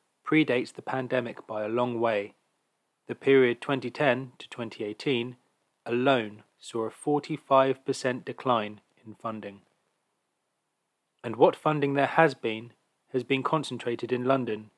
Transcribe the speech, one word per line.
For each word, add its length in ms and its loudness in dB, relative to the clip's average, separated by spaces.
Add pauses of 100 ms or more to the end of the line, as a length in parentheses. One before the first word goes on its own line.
(240)
predates 480 2
the 120 -16
pandemic 640 -4
by 160 -6
a 40 -4
long 320 -2
way. 360 0 (720)
The 80 -8
period 440 4
twenty 300 -4
ten 480 0
to 100 -18
twenty 360 -10
eighteen 540 -4 (500)
alone 560 2 (160)
saw 240 -6
a 80 -4
forty-five 920 2
percent 400 -4
decline 580 -2 (220)
in 120 -18
funding. 460 -12 (1600)
And 140 -6
what 180 6
funding 400 0
there 100 4
has 300 4
been, 380 -6 (400)
has 100 0
been 180 0
concentrated 720 -2
in 140 -2
London, 520 0